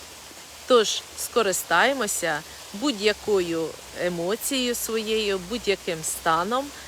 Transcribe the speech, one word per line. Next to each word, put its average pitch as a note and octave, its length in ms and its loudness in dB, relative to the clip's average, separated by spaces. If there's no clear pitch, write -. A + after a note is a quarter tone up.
Тож A3+ 340 6
скористаємося G3 1200 2
будь-якою G3+ 920 2
емоцією G#3+ 760 0
своєю, A3 640 0
будь-яким F#3+ 540 -2
станом, F3+ 600 2